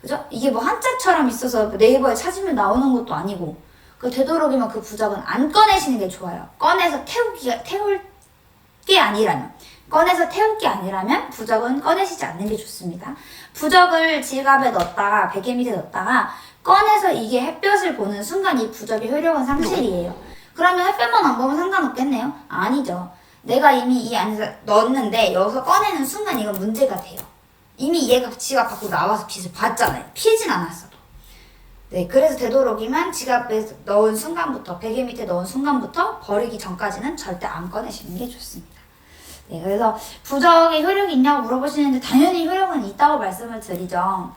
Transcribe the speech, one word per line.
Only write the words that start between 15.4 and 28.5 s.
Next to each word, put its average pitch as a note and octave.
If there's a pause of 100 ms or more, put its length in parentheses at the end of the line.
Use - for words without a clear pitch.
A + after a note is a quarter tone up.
밑에 B3
넣었다가 G3 (320)
꺼내서 G4+
이게 A#3
햇볕을 F4+
보는 G3+
순간 F4
이 A3
부적의 A3
효력은 D4+
상실이에요. G#3 (400)
그러면 F4+
햇볕만 F#4+
안 B3
보면 C4
상관없겠네요? C#4+ (160)
아니죠. F#3 (340)
내가 C#4
이미 B3
이 A#3
안에서 G#3+ (220)
넣었는데 A3
여기서 G#3+
꺼내는 F#4+
순간 F#4+
이건 G#3
문제가 G#3
돼요. - (560)
이미 C#4+
얘가 B3
지갑 B3